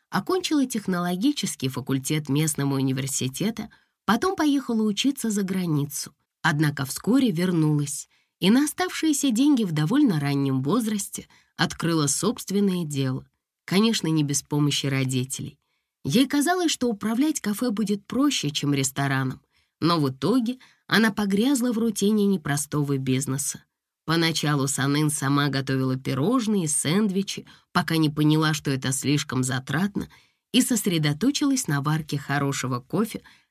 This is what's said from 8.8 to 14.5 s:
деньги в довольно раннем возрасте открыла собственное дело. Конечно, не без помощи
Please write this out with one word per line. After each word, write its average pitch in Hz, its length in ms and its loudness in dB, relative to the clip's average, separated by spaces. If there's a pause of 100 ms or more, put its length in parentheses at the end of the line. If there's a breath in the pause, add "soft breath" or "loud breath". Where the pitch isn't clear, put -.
деньги 254 320 4
в 175 100 -2
довольно 170 460 4
раннем 139 440 2
возрасте 214 640 -2 (280 soft breath)
открыла 165 520 0
собственное 190 760 0
дело. 135 440 -2 (360)
Конечно, 214 440 2
не 156 160 2
без 143 180 -2
помощи 147 440 0